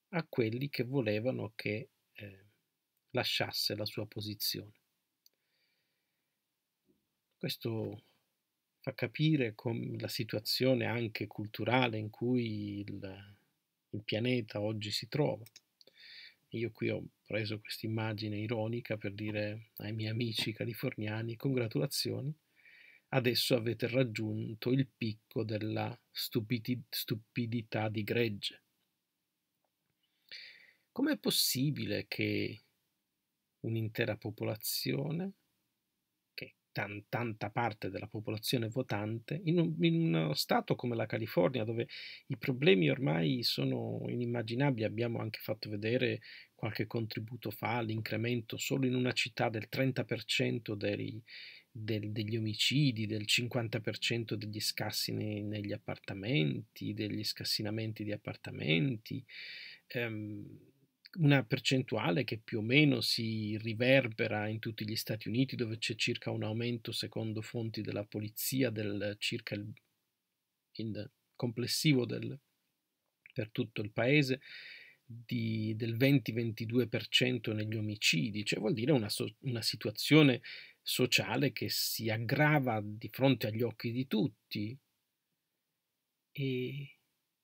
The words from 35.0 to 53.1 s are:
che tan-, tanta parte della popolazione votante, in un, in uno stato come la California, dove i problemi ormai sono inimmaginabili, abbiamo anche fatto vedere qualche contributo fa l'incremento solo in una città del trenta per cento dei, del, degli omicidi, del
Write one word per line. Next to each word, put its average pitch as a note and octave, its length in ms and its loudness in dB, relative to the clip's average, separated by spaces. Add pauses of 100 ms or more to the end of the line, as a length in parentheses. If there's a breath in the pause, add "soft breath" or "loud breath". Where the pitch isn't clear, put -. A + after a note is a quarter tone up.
che - 200 -14 (160)
tan-, G#2 380 -6
tanta A#2 420 -4
parte A2 400 -2
della G2 160 -6
popolazione A2 600 -2
votante, A2+ 760 -4
in E3+ 140 4
un, E3 220 4
in E3 340 4
uno D#3+ 200 2
stato - 420 2
come A#2+ 180 -2
la A2+ 120 0
California, A#2 580 2
dove A#2 240 -2 (380 loud breath)
i C#3+ 100 -4
problemi D3+ 540 6
ormai C#3+ 520 2
sono A#2 640 0
inimmaginabili, A#2+ 760 0
abbiamo A2+ 340 0
anche A2 220 -6
fatto G#2+ 280 -4
vedere A2+ 520 0 (340 loud breath)
qualche A2 320 -2
contributo A2+ 640 -4
fa A2 300 0
l'incremento A2+ 760 -2
solo C3+ 300 0
in B2+ 80 2
una B2 180 2
città - 380 0
del A2 180 -4
trenta C3 360 2
per A2+ 200 -4
cento B2 500 0
dei, G#2+ 480 -2 (480 loud breath)
del, G#2+ 400 -2
degli G#2+ 260 -2
omicidi, A2 720 2
del G#2+ 200 -2